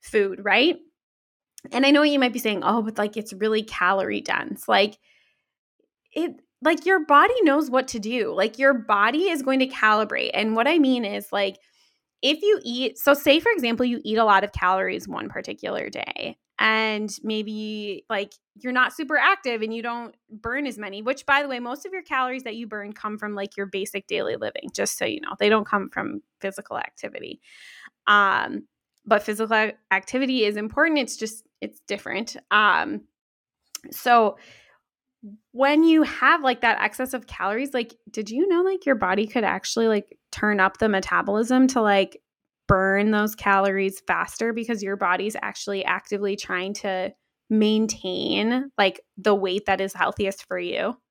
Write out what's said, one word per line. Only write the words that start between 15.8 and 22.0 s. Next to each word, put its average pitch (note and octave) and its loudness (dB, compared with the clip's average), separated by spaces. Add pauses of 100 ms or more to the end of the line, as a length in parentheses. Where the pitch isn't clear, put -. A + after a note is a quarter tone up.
day, - -10 (200)
and G#3+ 0 (140)
maybe, G#3+ -8
like, G3+ -6 (260)
you're B3 -6
not B3+ 0
super D4+ -4
active B3+ 0
and A3 -6
you A#3 -8
don't A#3 -10 (160)
burn A#3 -6
as A3+ -8
many, G3+ -12
which, C4+ -4
by C#4+ 4
the C#4+ -6
way, B3+ -6
most A#3+ -8
of F#4 -12
your F#4 -8